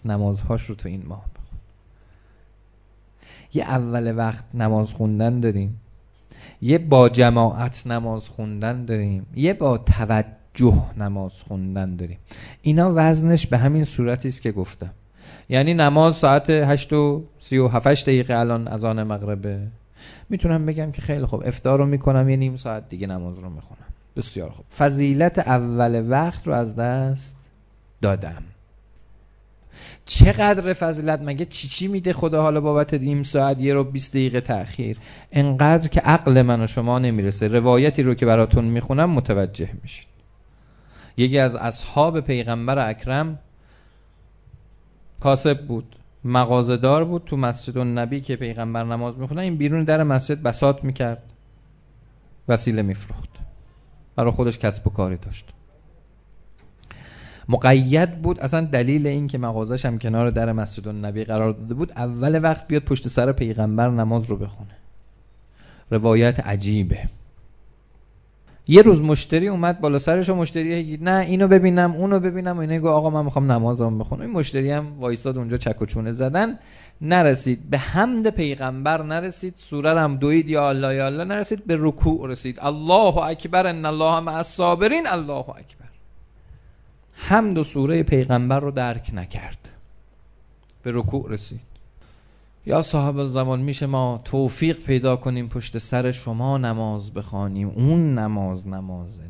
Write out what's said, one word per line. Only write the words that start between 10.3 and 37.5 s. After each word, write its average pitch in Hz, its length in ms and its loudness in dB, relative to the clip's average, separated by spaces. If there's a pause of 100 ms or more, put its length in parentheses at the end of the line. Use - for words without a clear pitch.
نماز 98 360 -6
خوندن 95 640 -8
داریم. 87 220 -10 (440)
اینا 170 320 4
وزنش 160 520 4
به 123 120 2
همین 147 260 2
صورتی 127 440 -2
است 127 140 -10
که 110 100 -4
گفتم. 92 380 -8 (600)
یعنی 143 240 2
نماز 156 420 4
ساعت 143 340 4
هشت 143 420 2
و 147 320 2 (140)
سی - 180 -4
و 127 120 4
هفت 131 340 2
دقیقه 127 320 2
الان 117 340 0
اذان 110 340 -4
مغربه، 101 580 -6 (680)
می‌تونم 165 380 0
بگم 156 260 -4
که - 100 -12
خیلی 143 240 -4
خوب، - 200 -4
افطار 131 320 2
رو 143 80 4
می‌کنم، 139 420 2
یه 135 80 2
نیم 131 200 -2
ساعت 110 320 -10
دیگه 95 180 -8
نماز 90 320 -8
رو 92 120 -14
می‌خونم. - 300 -18 (360)
بسیار 92 340 -8
خوب، - 160 -20 (120)
فضیلت 143 600 2
اول 120 720 0
وقت 160 360 -2
رو 156 60 -2
از 117 240 -2
دست 131 600 -4 (640)
دادم. 95 400 -2 (1600)
چقدر 196 680 6
فضیلت؟ 156 500 -2
مگه 147 220 -6
چی - 240 -10
چی 180 200 -6
می‌ده 185 240 -2
خدا 160 300 0
حالا 156 180 2
بابت 147 340 0
نیم 143 280 0
ساعت، 135 380 0
یه 139 140 2
رو 139 100 2
بیست 135 280 -8
دقیقه 127 280 0
تأخیر؟ 107 580 -6 (340)
انقدر 147 560 4
که 170 120 2
عقل 135 420 6
من 120 200 2
و 110 40 0
شما 120 320 -2
نمیرسه. 107 500 0
روایتی 123 540 4